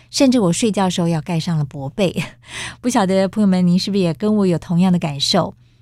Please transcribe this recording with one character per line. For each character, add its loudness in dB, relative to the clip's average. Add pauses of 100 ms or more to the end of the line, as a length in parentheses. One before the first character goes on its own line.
(100)
甚 4
至 4
我 2
睡 0
觉 0
的 0
时 -4
候 0
要 -2
盖 -4
上 -2
了 0
薄 -10
被。 -2 (260)
<laughs> -14
不 -4
晓 2
得 2
朋 -2
友 4
们， 2
您 4
是 -2
不 -2
是 2
也 0
跟 -2
我 2
有 2
同 -2
样 4
的 2
感 -6
受？ 0 (280)